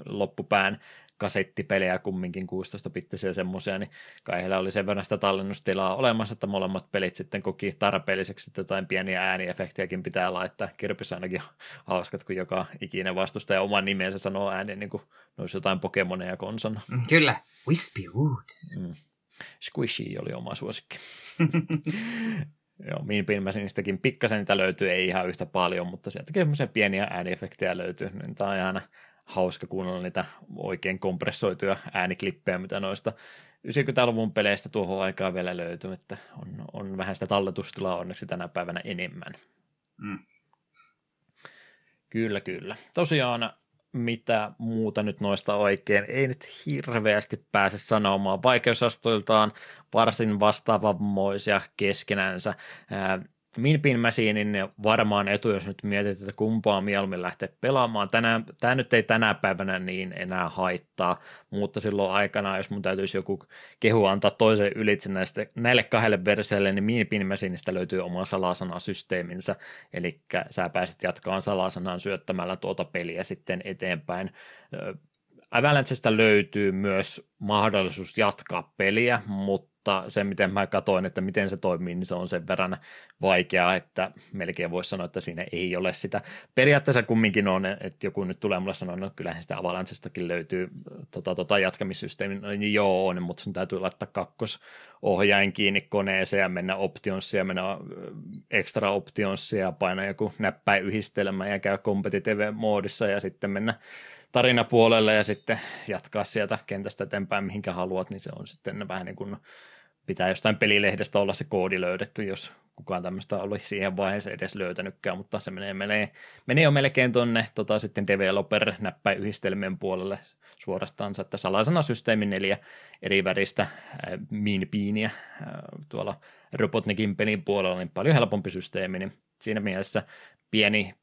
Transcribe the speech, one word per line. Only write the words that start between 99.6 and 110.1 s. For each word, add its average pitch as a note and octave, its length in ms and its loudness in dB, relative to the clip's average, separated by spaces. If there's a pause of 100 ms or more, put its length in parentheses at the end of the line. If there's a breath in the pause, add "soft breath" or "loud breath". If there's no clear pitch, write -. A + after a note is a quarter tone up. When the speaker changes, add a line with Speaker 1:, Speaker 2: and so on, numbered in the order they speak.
Speaker 1:
ja F#2 120 0
painaa F#2+ 320 0
joku G2 340 -4
näppäyhdistelmä G2 1080 0
ja G2+ 100 -2
käy G2 200 0
competitive G2+ 720 0
moodissa G#2+ 560 0
ja G2+ 140 2
sitten G2 300 -6
mennä G2 240 0 (580 loud breath)
tarinapuolelle A2+ 800 6
ja G#2+ 100 4
sitten A2 360 -2 (280 loud breath)
jatkaa G2+ 360 -4
sieltä G#2+ 420 -2
kentästä G2+ 380 -6
eteenpäin, G2 400 -2
mihinkä F#2+ 280 -4
haluat, F#2 380 -4
niin F#2+ 100 -10
se - 180 -10
on - 80 -12
sitten G2+ 420 -10
vähän F#2 180 -6
niin F#2+ 100 -12
kuin G2+ 200 -10 (720 loud breath)
pitää F#2 220 0